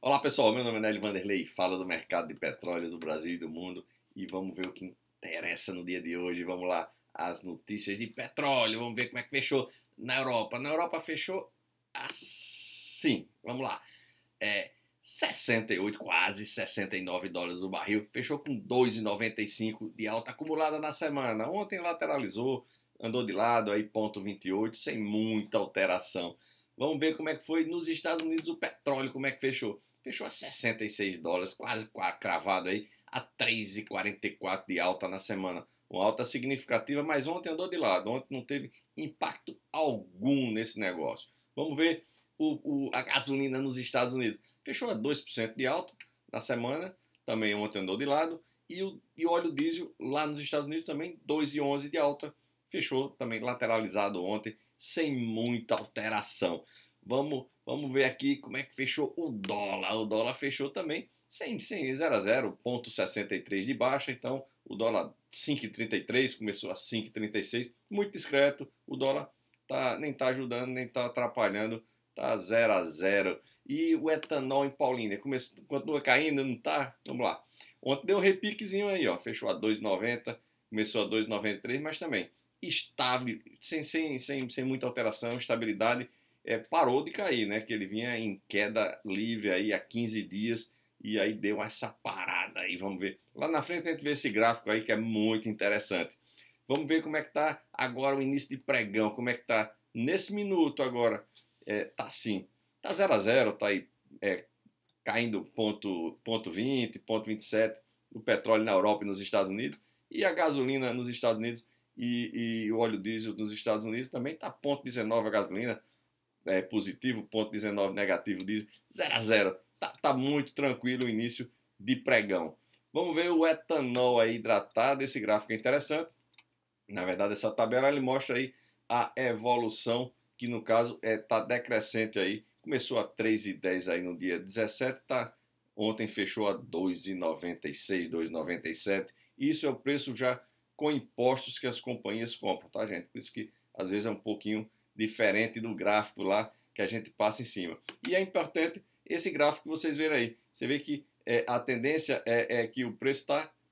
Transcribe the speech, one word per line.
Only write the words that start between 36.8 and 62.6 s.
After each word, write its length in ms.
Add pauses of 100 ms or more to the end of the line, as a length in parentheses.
mas 240
ontem 240
andou 180
de 80
lado. 320
Ontem 220
não 120
teve 300 (240)
impacto 640 (120)
algum 840
nesse 260
negócio. 500 (260)
Vamos 220
ver 300 (320)
o, 480
o, 80
a 80
gasolina 580
nos 160
Estados 380
Unidos. 240 (260)
Fechou 240
a 60
dois 260
por 100
cento 260
de 100
alta 260 (400)
na 80
semana, 560 (300)
também 280
ontem 260
andou 180
de 80
lado. 340 (300)
E 120
o, 200 (140)
e 100
o 40
óleo 220
diesel 460
lá 280
nos 140
Estados 260
Unidos 200
também, 360
dois 320
e 60
onze 300
de 80
alta. 340 (360)
Fechou 420
também 300
lateralizado 840
ontem, 320 (220)
sem 360
muita 600
alteração. 880 (360)
Vamos, 460 (180)
vamos 260
ver 140
aqui 320
como 220
é 40
que 120
fechou 420
o 140
dólar. 640
O 80
dólar 300
fechou 340
também 400 (180)
sem, 320
sem 360
zero 200
a 60
zero, 420